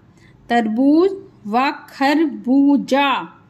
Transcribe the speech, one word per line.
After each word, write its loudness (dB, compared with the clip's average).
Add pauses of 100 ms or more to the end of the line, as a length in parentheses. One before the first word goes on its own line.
(480)
तरबूज 2 (360)
व -2
खरबूजा, -2 (140)